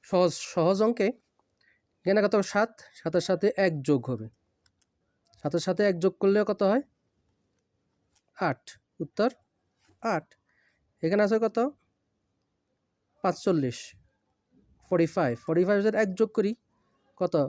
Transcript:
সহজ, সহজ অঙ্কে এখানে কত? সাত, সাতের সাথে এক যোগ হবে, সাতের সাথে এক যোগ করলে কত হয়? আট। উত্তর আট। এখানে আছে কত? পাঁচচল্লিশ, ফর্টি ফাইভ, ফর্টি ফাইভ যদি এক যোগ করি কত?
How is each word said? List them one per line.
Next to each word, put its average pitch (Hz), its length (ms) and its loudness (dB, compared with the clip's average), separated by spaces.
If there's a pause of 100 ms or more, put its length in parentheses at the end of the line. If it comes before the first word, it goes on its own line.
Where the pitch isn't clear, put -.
সহজ, 180 280 2 (220)
সহজ 180 300 2
অঙ্কে 220 240 0 (960)
এখানে 202 200 2
কত? 208 100 0 (160)
সাত, 220 200 0 (220)
সাতের 165 340 -2
সাথে 190 200 0 (100)
এক 190 240 2
যোগ 135 280 2
হবে, 113 180 -8 (1160)
সাতের 165 220 -2
সাথে 185 180 -2
এক 196 160 2
যোগ 180 220 0
করলে 202 260 4
কত 202 160 -4
হয়? 214 200 2 (1500)
আট। 156 260 -4 (360)
উত্তর 202 300 -2 (720)
আট। 196 240 -2 (800)
এখানে 196 200 2
আছে 214 160 2
কত? 220 180 -2 (1700)
পাঁচচল্লিশ, 165 560 0 (1120)
ফর্টি 170 240 2
ফাইভ, 143 180 0 (120)
ফর্টি 165 220 0
ফাইভ 202 180 2
যদি 214 120 0
এক 214 120 0 (100)
যোগ 220 180 2
করি 208 140 0 (680)
কত? 175 160 -2 (140)